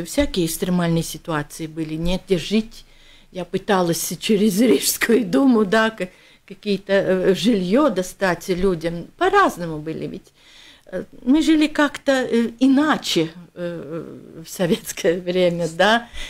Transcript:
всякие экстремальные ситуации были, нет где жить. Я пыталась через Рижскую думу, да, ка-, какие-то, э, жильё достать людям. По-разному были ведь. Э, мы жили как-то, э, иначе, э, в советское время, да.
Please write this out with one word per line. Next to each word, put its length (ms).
всякие 400
экстремальные 580
ситуации 640
были, 260
нет 320
где 120
жить. 460
Я 120
пыталась 760
через 420
Рижскую 640
думу, 400
да, 260
ка-, 180
какие-то, 440
э, 440
жильё 520
достать 600
людям. 580
По-разному 600
были 300
ведь. 240
Э, 120
мы 180
жили 280
как-то, 440
э, 460
иначе, 680
э, 480
в 60
советское 720
время, 480
да. 300